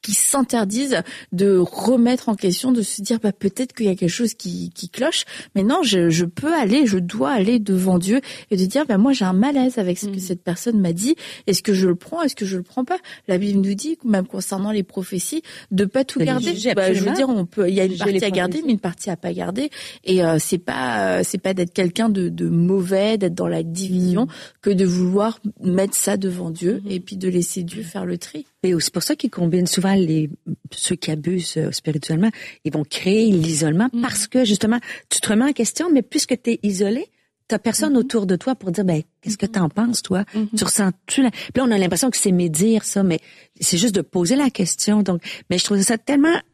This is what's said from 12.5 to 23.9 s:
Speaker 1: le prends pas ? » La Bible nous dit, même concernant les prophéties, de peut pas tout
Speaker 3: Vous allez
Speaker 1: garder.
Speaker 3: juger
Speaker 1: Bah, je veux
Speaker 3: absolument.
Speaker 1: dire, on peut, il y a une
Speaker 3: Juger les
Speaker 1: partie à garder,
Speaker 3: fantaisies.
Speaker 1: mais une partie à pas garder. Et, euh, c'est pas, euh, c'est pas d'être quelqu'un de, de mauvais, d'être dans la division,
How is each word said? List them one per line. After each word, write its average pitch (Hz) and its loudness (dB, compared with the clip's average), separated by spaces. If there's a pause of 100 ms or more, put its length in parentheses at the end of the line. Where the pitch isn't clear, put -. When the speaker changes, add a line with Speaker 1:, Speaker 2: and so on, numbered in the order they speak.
Speaker 1:
le 180 -6
prends 254 -6
pas ? » 359 -2 (320)
La 185 2
Bible 196 2
nous 196 0
dit, 302 -6
même 196 2
concernant 196 -6
les 208 -2
prophéties, 196 -6 (300)
de 202 2
peut 190 -4
pas 269 2
tout 262 -4
Speaker 3:
Vous 254 2
allez 262 2
Speaker 1:
garder. 254 -2
Speaker 3:
juger 220 -2
Speaker 1:
Bah, 190 2
je 196 2
veux 190 0
Speaker 3:
absolument. 262 0
Speaker 1:
dire, 202 0
on 175 -2
peut, 185 0
il 190 0
y 202 2
a 190 4
une 190 0
Speaker 3:
Juger 185 -4
les 202 2
Speaker 1:
partie 220 0
à 202 0
garder, 180 0
Speaker 3:
fantaisies. 330 -6
Speaker 1:
mais 247 4
une 196 0
partie 175 -6
à 170 -2
pas 175 -6
garder. 196 -4 (340)
Et, 185 2
euh, 165 4
c'est - -2
pas, 107 0
euh, - 0
c'est 196 -4
pas 190 -2
d'être 180 -2
quelqu'un 196 0
de, 190 0
de 170 -4
mauvais, 190 2
d'être 180 0
dans 175 -4
la 165 -2
division, 180 0